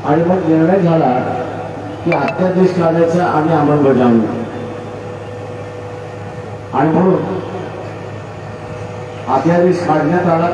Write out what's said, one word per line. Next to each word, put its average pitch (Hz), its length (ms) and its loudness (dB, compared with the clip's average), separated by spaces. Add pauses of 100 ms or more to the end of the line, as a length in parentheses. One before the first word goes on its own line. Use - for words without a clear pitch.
आणि 160 200 2
मग 175 240 2
निर्णय 160 320 4
झाला 165 320 4 (920)
की 170 60 0
अध्यादेश 180 680 2
काढायचा 170 460 2
आणि 156 280 2
अंमलबजावणी. 135 760 4 (2500)
आणि 147 160 4
म्हणून 175 260 4 (2000)
अध्यादेश 175 580 4
काढण्यात 156 400 2
आला 165 280 2